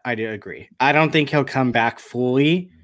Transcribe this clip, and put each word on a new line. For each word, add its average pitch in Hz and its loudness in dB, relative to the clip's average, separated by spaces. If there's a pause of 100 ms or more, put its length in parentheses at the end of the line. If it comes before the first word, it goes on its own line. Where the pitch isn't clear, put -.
I 123 -4
do 113 -6
agree. 101 -14 (120)
I 135 4
don't 156 4
think 151 0
he'll 147 2
come 131 0
back 117 0
fully, 143 0 (140)